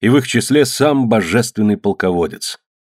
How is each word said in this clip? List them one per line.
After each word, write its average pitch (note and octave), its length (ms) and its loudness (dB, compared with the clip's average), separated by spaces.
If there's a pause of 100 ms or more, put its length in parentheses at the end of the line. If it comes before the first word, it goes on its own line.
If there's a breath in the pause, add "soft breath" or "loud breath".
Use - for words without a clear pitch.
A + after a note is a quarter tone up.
и G#2 80 2
в C3 80 6
их B2+ 100 0
числе C3+ 380 2
сам C3+ 440 0
божественный G#2+ 680 0
полководец. F#2 840 -4 (280)